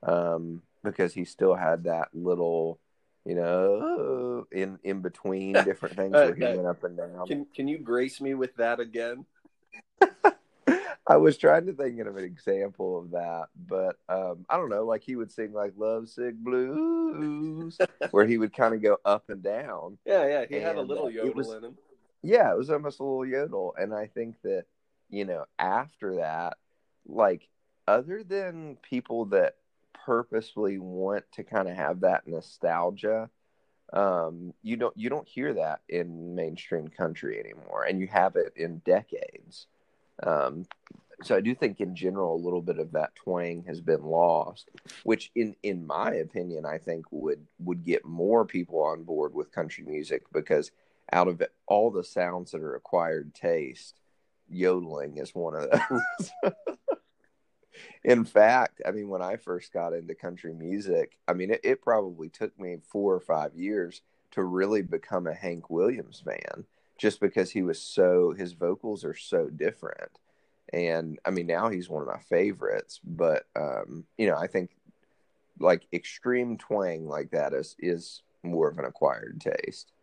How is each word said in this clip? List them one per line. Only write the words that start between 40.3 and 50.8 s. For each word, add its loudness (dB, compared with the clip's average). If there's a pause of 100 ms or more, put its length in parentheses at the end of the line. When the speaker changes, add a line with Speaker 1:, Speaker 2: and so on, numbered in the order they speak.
Speaker 1:
so 2
I 4
do 0
think -2
in -4
general, 0
a -2
little -2
bit -2
of -6
that -2
twang -4
has -10
been 2
lost, 2 (340)
which 0
in, -2
in -4
my -2
opinion, -6
I -6
think -6
would, -4 (120)
would -4
get 0
more 2
people -4
on -2
board -2
with -6
country -8
music, -6
because 0 (400)